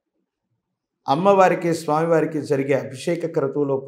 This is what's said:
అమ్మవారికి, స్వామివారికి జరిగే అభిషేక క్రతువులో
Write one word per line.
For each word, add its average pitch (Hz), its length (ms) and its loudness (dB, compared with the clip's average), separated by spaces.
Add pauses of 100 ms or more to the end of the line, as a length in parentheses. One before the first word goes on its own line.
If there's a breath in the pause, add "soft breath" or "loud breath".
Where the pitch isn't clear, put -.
(1080)
అమ్మవారికి, 180 680 4
స్వామివారికి 160 680 0
జరిగే 135 340 0
అభిషేక 160 500 -4 (100)
క్రతువులో 143 420 -2 (100)